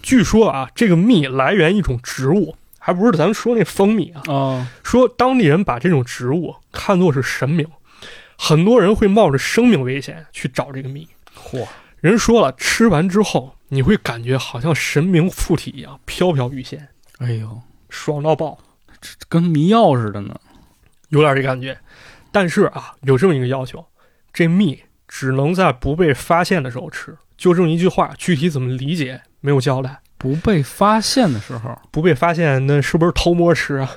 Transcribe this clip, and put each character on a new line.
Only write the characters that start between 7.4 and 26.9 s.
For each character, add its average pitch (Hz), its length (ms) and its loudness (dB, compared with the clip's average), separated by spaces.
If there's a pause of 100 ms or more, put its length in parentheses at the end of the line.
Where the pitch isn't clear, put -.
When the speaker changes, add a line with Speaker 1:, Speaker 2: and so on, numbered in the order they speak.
Speaker 1:
明， 156 200 -2 (680)
很 160 300 2
多 233 160 6
人 196 140 4
会 214 120 2
冒 196 220 4
着 139 80 0
生 233 300 2
命 170 160 4
危 131 180 -6
险 - 320 -16
去 - 140 -10
找 135 240 -6
这 135 100 -12
个 131 80 -10
蜜。 143 180 -16 (300)
Speaker 2:
嚯。 - 300 -10 (320)
Speaker 1:
人 190 180 2
说 226 240 4
了， 135 120 2
吃 - 340 0
完 175 200 2
之 196 140 2
后， 139 320 -2 (140)
你 135 160 -2
会 185 120 4
感 117 280 -6
觉 127 120 0
好 123 240 -6
像 156 140 0
神 - 300 -2
明 180 260 2
附 - 260 -2
体 - 220 -8
一 131 40 -16
样， - 240 -20
飘 180 260 -2
飘 131 180 -2
欲 131 140 -10
仙。 143 240 -16 (320)
Speaker 2:
哎 123 140 -4
呦。 110 280 -10 (260)
Speaker 1:
爽 147 360 -8
到 156 120 2
爆。 151 220 -8 (440)
Speaker 2:
这 - 80 -18 (180)
跟 165 160 2
迷 160 240 2
药 202 280 4
似 110 160 -2
的 104 100 -10
呢。 101 140 -12 (720)
Speaker 1:
有 143 120 2
点 147 140 4
这 135 60 0
感 131 180 -4
觉。 131 180 -12 (540)
但 196 160 0
是 196 180 0
啊， - 360 -10
有 135 160 2
这 175 100 2
么 170 80 2
一 131 40 -2
个 123 80 -2
要 131 180 -6
求， 160 200 -18 (460)
这 170 160 0
蜜 170 320 0 (280)
只 131 260 -6
能 139 200 0
在 180 200 0
不 135 220 -4
被 165 180 2
发 170 300 0
现 170 200 -2
的 127 80 -8
时 120 80 -12
候 170 100 -12
吃。 - 280 -16 (180)